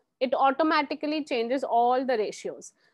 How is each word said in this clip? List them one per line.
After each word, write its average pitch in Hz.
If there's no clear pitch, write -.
it 240
automatically 294
changes 254
all 247
the 247
ratios. 180